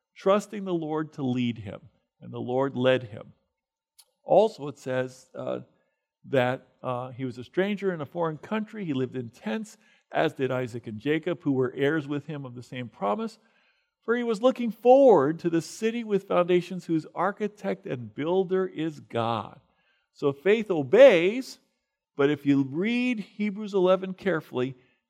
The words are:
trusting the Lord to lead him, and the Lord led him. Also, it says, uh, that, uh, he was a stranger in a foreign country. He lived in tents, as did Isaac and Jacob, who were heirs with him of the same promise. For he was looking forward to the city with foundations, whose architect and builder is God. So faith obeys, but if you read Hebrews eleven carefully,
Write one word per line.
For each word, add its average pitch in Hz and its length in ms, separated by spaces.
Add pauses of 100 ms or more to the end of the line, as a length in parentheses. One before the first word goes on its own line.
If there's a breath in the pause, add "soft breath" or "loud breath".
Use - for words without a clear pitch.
(160)
trusting 202 500
the 185 100
Lord 156 400
to 147 80
lead 123 360
him, 101 220 (400)
and 120 120
the 120 80
Lord 127 360
led 127 280
him. - 280 (920)
Also, 165 460
it 135 100
says, 127 560
uh, 127 260 (680)
that, 127 400 (160)
uh, 127 280
he 127 140
was 120 140
a 120 60
stranger 196 480
in 165 80
a 160 60
foreign 165 300
country. 214 480
He 156 80
lived 127 240
in 120 140
tents, 220 480 (340 soft breath)
as 151 220
did 131 160
Isaac 127 360
and 107 120
Jacob, 160 440
who 143 100
were 131 220
heirs 143 320
with 143 200
him 143 180
of 123 100
the 120 80
same 123 260
promise. 214 500 (680)
For 226 100
he 240 100
was 226 180
looking 247 280
forward 202 680
to 175 120
the 160 120
city 226 420
with 202 240
foundations, 180 560
whose 160 300
architect 196 720
and 123 280
builder 185 520
is 156 340
God. 113 580 (540)
So 143 200
faith 208 380
obeys, 190 880 (580)
but 139 120
if 143 160
you 139 200
read 226 560
Hebrews 208 520
eleven 190 400
carefully, 143 640 (360 soft breath)